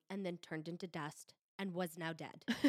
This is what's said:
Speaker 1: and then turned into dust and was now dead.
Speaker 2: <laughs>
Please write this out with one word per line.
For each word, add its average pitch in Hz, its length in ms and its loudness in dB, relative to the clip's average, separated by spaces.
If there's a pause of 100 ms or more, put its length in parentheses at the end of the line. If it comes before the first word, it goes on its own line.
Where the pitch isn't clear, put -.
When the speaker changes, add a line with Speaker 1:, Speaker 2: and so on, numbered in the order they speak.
Speaker 1:
and 190 160 -2
then 180 120 0
turned 160 300 -4
into 175 180 -4
dust 156 480 -4 (240)
and 196 160 0
was 170 240 0
now 165 160 0
dead. - 360 -8
Speaker 2:
<laughs> 233 60 4 (140)